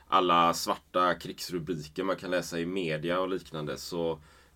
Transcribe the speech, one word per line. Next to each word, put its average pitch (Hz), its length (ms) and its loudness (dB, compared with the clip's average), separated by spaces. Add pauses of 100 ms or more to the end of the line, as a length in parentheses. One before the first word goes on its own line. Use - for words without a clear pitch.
alla 85 460 6
svarta 90 600 0
krigsrubriker 87 880 -6
man 95 120 0
kan 92 160 -6
läsa 85 280 -2
i 85 60 -2
media 87 540 -2
och 92 100 0
liknande. 78 480 -6
Så 82 420 -4 (360)